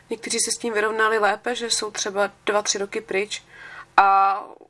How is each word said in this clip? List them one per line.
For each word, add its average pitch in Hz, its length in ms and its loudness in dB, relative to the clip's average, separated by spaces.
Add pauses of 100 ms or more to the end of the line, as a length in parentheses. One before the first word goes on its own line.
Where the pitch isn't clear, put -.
Někteří 226 300 -6
se 220 120 -2
s - 60 -4
tím 233 160 -4
vyrovnali 220 460 2
lépe, 208 360 0
že 240 140 -6
jsou 214 220 -2
třeba 202 380 -2 (160)
dva, 208 160 2
tři 208 160 -2
roky 202 240 -4
pryč 202 420 -4 (540)
a 196 420 6 (300)